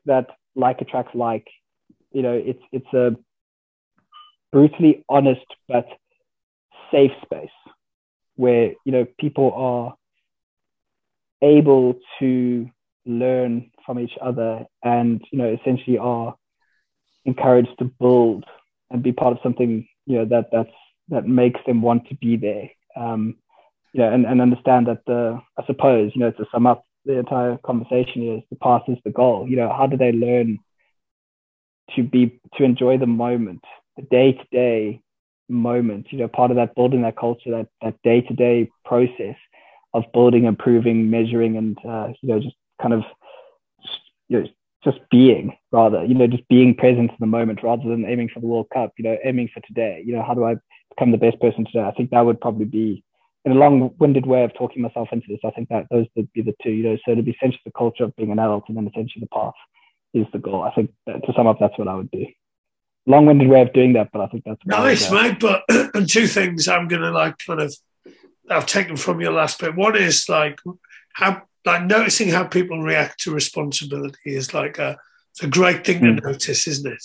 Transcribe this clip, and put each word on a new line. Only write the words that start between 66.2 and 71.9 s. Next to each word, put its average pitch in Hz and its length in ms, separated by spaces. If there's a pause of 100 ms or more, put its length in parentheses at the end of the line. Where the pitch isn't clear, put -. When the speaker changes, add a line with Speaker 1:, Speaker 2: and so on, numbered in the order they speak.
Speaker 2:
things 175 420
I'm 175 200
gonna, 170 240
like, 160 260
kind 160 220
of, 147 140 (760)
I've 165 160
taken 170 300
from 165 240
your 165 120
last 156 280
bit. 165 160
One 214 200
is, 175 320
like, 151 300 (540)
how, 190 300 (220)
like, 175 200
noticing 208 460